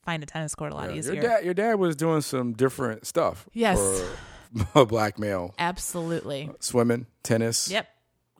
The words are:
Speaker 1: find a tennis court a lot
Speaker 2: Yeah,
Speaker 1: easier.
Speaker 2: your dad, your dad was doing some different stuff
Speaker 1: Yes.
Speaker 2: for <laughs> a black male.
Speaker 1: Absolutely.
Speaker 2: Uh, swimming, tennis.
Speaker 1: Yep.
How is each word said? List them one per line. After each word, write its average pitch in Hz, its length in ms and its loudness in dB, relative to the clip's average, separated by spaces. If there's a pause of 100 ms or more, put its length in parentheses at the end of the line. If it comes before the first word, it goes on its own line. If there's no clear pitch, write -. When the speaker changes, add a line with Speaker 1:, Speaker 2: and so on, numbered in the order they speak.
Speaker 1:
find 165 180 -4
a 147 40 -12
tennis 151 280 -6
court 147 180 -6
a - 20 -8
lot 147 160 -8
Speaker 2:
Yeah, 147 60 -6
Speaker 1:
easier. 156 180 -6
Speaker 2:
your 147 80 -2
dad, 226 220 2
your 180 100 0
dad 220 200 2
was 175 220 2
doing 156 240 2
some 127 320 -2
different 120 540 0
stuff 98 480 0
Speaker 1:
Yes. 220 240 4
Speaker 2:
for 95 960 -2
<laughs> - 80 -
a - 40 10
black 107 320 0
male. 98 400 -2
Speaker 1:
Absolutely. 165 920 -4
Speaker 2:
Uh, - 100 -18
swimming, 120 460 2 (160)
tennis. 113 480 0
Speaker 1:
Yep. 202 180 -4 (500)